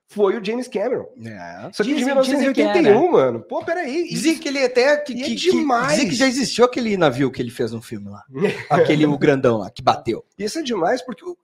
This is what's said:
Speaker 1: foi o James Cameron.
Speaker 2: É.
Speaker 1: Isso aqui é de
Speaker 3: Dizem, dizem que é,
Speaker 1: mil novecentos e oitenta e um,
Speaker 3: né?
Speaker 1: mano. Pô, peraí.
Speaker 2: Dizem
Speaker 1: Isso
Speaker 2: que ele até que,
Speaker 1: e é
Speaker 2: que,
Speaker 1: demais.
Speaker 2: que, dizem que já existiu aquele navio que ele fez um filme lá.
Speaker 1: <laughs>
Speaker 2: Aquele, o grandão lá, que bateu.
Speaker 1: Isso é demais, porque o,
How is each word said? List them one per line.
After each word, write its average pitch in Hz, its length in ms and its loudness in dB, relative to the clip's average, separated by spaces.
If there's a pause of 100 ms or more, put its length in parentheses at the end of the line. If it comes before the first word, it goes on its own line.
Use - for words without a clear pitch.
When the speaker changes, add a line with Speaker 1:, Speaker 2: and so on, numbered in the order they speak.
Speaker 1:
foi 202 300 0
o 214 80 -8
James 240 220 -4
Cameron. 208 400 -4 (100)
Speaker 2:
É. 101 540 -14
Speaker 1:
Isso - 100 -4
aqui 226 100 0
é 294 40 0
de - 40 -2
Speaker 3:
Dizem, 233 40 0
dizem - 0 -
que - 0 -
é, - 20 0
Speaker 1:
mil 277 100 0
novecentos 262 280 2
e 269 40 2
oitenta 262 320 2
e 226 140 8
um, 254 120 4
Speaker 3:
né? 349 60 2
Speaker 1:
mano. 131 300 4
Pô, 302 240 -8
peraí. 330 420 -4
Speaker 2:
Dizem 269 260 0
Speaker 1:
Isso - 80 -12
Speaker 2:
que - 60 -8
ele 277 160 -2
até 254 340 2
que, 294 160 -6
Speaker 1:
e 240 100 -6
é - 20 -2
Speaker 2:
que, 302 80 -2
Speaker 1:
demais. 285 540 0
Speaker 2:
que, 302 80 0
dizem 277 140 2
que 170 60 -4
já 262 120 2
existiu 240 360 0
aquele 247 320 0
navio 139 360 2
que 131 100 -6
ele 120 80 -6
fez 117 240 -6
um 113 80 -10
filme 101 280 -12
lá. 104 200 -18
Speaker 1:
<laughs> 135 400 -4
Speaker 2:
Aquele, 151 380 4
o 143 100 2
grandão 131 400 4
lá, 98 140 -8
que - 100 -16
bateu. 120 420 0 (140)
Speaker 1:
Isso 214 220 -6
é - 20 -4
demais, 233 400 0
porque 254 240 -14
o, 349 180 -12